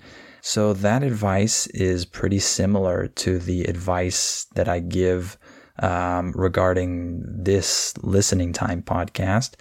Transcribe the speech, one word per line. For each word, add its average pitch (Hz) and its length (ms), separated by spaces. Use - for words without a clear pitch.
So 104 320
that 104 300
advice 107 640
is 90 360
pretty 95 360
similar 95 680
to 92 160
the 87 240
advice 90 800
that 95 120
I 87 140
give, 90 560
um, 87 540
regarding 90 920
this 95 680
listening 92 480
time 87 320
podcast. 95 760